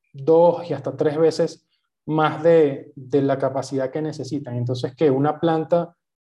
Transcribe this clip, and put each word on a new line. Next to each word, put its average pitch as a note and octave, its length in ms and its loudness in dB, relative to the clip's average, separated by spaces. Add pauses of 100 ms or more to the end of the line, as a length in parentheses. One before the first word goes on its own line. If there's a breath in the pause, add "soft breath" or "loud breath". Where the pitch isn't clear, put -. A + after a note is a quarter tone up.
(140)
dos E3 560 2
y D3+ 40 -4
hasta C#3 220 -8
tres D3+ 220 -2
veces D#3+ 500 0 (400)
más D#3 340 0
de, D#3 540 2
de C#3 260 -2
la C#3 160 0
capacidad C3+ 540 -4
que D#3 100 -6
necesitan. D3 540 -8
Entonces, B2 400 -6
que D3+ 160 4
una D3 280 0
planta E3 560 0 (360)